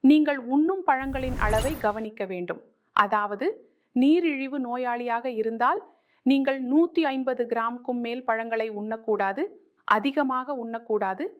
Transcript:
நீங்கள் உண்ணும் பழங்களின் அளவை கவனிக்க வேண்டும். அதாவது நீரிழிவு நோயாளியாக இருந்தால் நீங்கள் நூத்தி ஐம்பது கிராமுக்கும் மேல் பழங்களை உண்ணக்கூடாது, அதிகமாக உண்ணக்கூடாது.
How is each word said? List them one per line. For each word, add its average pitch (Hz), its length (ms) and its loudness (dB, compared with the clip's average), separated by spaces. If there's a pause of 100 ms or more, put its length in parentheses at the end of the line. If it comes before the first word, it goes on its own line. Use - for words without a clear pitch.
நீங்கள் 294 360 6 (140)
உண்ணும் 349 360 2
பழங்களின் 262 560 -2
அளவை 220 280 0 (120)
கவனிக்க 214 480 -4
வேண்டும். 175 280 -8 (340)
அதாவது 208 520 0 (480)
நீரிழிவு 277 720 2
நோயாளியாக 240 580 -4 (160)
இருந்தால் 226 400 0 (440)
நீங்கள் 269 340 2 (120)
நூத்தி 330 320 4 (100)
ஐம்பது 254 400 -2
கிராமுக்கும் 240 520 -4
மேல் 247 240 -6
பழங்களை 226 400 -2 (120)
உண்ணக்கூடாது, 214 640 -2 (420)
அதிகமாக 262 760 0
உண்ணக்கூடாது. 226 600 -4 (140)